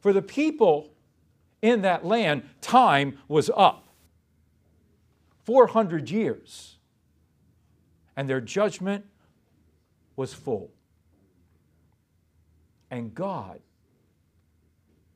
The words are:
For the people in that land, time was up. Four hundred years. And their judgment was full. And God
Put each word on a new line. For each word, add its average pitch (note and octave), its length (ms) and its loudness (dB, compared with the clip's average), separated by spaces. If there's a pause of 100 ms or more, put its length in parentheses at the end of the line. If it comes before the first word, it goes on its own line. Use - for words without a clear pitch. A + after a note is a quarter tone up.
For G3+ 100 2
the G3 100 2
people G#3 720 0 (680)
in A3 220 2
that F#3 200 0
land, F3+ 460 -2 (100)
time D#3 580 2 (120)
was D3+ 220 0
up. - 360 2 (1500)
Four A#3+ 300 4
hundred E3+ 420 -2
years. - 680 -8 (1400)
And C3+ 120 -8
their C3 140 -4
judgment G3 680 -4 (1080)
was C3 160 -8
full. G#2 400 -8 (2250)
And A#2+ 240 -12
God D3+ 460 -10 (1500)